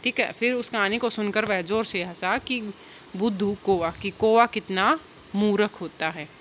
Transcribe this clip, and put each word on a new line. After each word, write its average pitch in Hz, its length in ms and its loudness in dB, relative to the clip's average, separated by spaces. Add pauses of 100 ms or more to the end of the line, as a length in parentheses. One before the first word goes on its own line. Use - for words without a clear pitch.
ठीक 247 160 -2
है, 220 120 0
फिर 240 220 0
उस 240 160 -4
कहानी 208 280 0
को 240 120 0
सुनकर 214 360 -2
वह 196 160 0
ज़ोर 208 240 -2
से 180 180 -4
हंसा 180 340 -2
कि 254 240 -2 (540)
बुद्धू 202 500 0
कौआ, 170 260 2
कि 196 180 -6
कौआ 220 360 6
कितना 220 540 0 (360)
मूर्ख 208 460 2
होता 160 280 -6
है। 156 200 -10 (120)